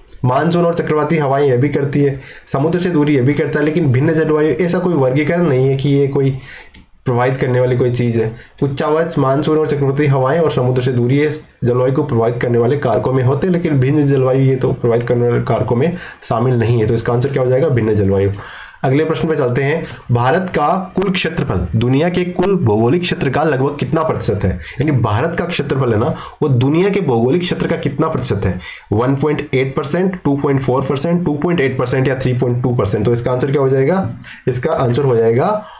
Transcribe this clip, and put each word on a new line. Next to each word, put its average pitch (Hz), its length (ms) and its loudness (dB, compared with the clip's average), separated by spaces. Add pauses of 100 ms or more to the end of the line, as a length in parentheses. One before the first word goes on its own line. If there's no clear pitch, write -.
(240)
मानसून 160 420 2
और 170 80 2
चक्रवाती 151 440 0
हवाएं 143 280 2
ये 127 100 2
भी 139 120 2
करती 143 340 0
है, 139 180 0 (260)
समुद्र 160 320 0
से 175 120 0
दूरी 147 240 2
ये 127 80 2
भी 139 120 4
करता 151 240 -2
है, 147 60 2
लेकिन 156 280 2
भिन्न 147 200 2
जलवायु 151 440 2
ऐसा 180 220 0
कोई 175 160 0
वर्गीकरण 147 480 2
नहीं 135 260 2
है 135 80 0
कि 143 120 -2
ये 139 200 2
कोई 135 300 0 (640)
provide 127 320 0
करने 127 240 0
वाली 127 160 2
कोई 123 160 0
चीज़ 120 280 0
है। 110 140 -2 (280)
उच्चावच, 151 560 -2
मानसून 147 400 2
और 151 100 0
चक्रवाती 139 380 0
हवाएं 135 320 2
और 156 120 2
समुद्र 127 320 0
से 131 100 0
दूरी 120 260 2
ये 147 120 2 (340)
जलवायु 127 280 2
को 147 100 0
provide 120 400 0
करने 120 160 2
वाले 123 200 2
कारकों 117 340 0
में 131 120 2
होते - 220 2
हैं, 180 60 2
लेकिन 165 280 2
भिन्न 143 280 2
जलवायु 131 320 2
ये 135 160 4
तो 127 160 0
provide 120 300 0
करने 120 260 0
वाले 120 140 0
कारकों 113 340 0
में 170 200 0 (260)
शामिल 127 320 0
नहीं 117 260 2
है। - 60 2
तो - 80 2
इसका 120 180 -2
answer 120 160 0
क्या 135 140 -2
हो 127 60 0
जाएगा? 131 200 2
भिन्न 110 260 0
जलवायु। 98 360 2 (540)
अगले 143 200 2
प्रश्न 160 240 -2
पे 156 80 0
चलते 131 260 0
हैं। 160 200 0 (300)
भारत 151 380 2
का 170 460 -2
कुल 190 140 0
क्षेत्रफल 143 560 -2 (100)
दुनिया 131 320 2
के 180 160 0
कुल 180 320 0
भौगोलिक 120 460 2
क्षेत्र 151 280 -2
का 143 140 0
लगभग 139 340 0
कितना 160 240 -2
प्रतिशत 120 420 -2
है? 92 60 2
यानी 139 420 -4
भारत 120 460 0
का 185 60 -2
क्षेत्रफल 139 480 -2
है 104 80 2
ना, 160 140 0 (280)
वो 151 60 0
दुनिया 143 420 2
के 196 100 0
भौगोलिक 135 420 2
क्षेत्र - 240 -2
का 170 100 0
कितना 160 320 -2
प्रतिशत 107 360 -2
है? 92 140 -2 (340)
वन 127 240 2
पॉइंट 147 380 -2
एट 131 220 0
परसेंट, 180 460 -2
टू 143 140 0
पॉइंट 139 240 0
फ़ोर 127 220 0
परसेंट, 175 420 0
टू 147 100 0
पॉइंट 165 260 -2
एट 131 180 -2
परसेंट 131 300 0
या 135 100 -2
थ्री 131 140 0
पॉइंट 123 300 0
टू 127 120 0
परसेंट? 104 300 0
तो 120 80 2
इसका 120 200 -2
answer 127 180 -2
क्या 143 100 0
हो 135 80 2
जाएगा? 139 400 0 (400)
इसका 131 240 -2
answer - 300 0
हो 127 140 2
जाएगा 123 480 2 (140)